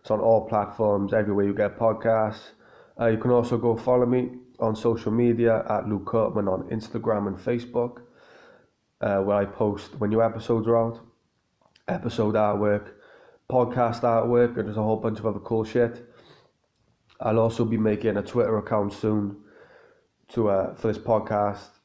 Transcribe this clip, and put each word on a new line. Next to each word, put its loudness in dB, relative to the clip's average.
It's -8
on 2
all 4
platforms, 0
everywhere 2
you 0
get -2
podcasts. 0
Uh, 2
you 2
can 0
also 2
go 0
follow 2
me 2
on 0
social 0
media 4
at -2
Luke -4
Hartman 0
on -4
Instagram -4
and -6
Facebook, -4
uh, 0
where 0
I 2
post -4
when -2
new 4
episodes -2
are 4
out, 0
episode -2
artwork, 0
podcast 0
artwork, 2
and -4
just -8
a 0
whole 2
bunch -4
of -6
other -2
cool -2
shit. 0
I'll 2
also 2
be 0
making 0
a 0
Twitter 0
account -2
soon -2
to, 0
uh, 0
for -4
this -2
podcast -2